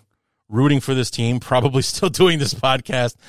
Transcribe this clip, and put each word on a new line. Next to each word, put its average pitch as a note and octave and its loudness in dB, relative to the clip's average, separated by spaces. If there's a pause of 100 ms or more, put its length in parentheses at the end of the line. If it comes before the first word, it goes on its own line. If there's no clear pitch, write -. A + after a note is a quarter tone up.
(480)
rooting C3+ 2
for C3+ -2
this B2+ -2
team, A#2+ -2
probably B2+ 0
<laughs> - -
still - -4
doing E3+ 2
this C3 -2
podcast, B2+ -2 (120)